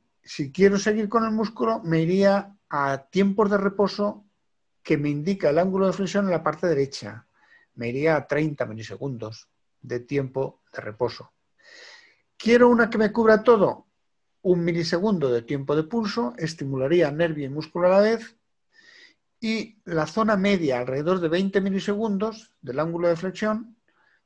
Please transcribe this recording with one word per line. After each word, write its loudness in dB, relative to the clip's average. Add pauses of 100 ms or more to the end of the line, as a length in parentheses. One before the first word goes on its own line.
(220)
si -8
quiero 4
seguir -2
con 2
el -2
músculo, -2
me 2
iría 2 (120)
a -2
tiempos 2
de 2
reposo -2 (580)
que 0
me -2
indica -2
el 2
ángulo 2
de 0
flexión -2
en 0
la -2
parte -2
derecha. -4 (480)
Me -6
iría 0
a -4
treinta -2
milisegundos -12 (320)
de -8
tiempo -6 (100)
de -14
reposo. -6 (1040)
¿Quiero 6
una 4
que -4
me 2
cubra 4
todo? 4 (560)
Un 2
milisegundo 0
de 0
tiempo -2
de 0
pulso, -4
estimularía 0
nervio -2
y -8
músculo -4
a 6
la 6
vez, 0 (1040)
y -6
la -2
zona 0
media, 2
alrededor -2
de 0
veinte 0
milisegundos -4
del -6
ángulo 0
de 2
flexión, -4 (500)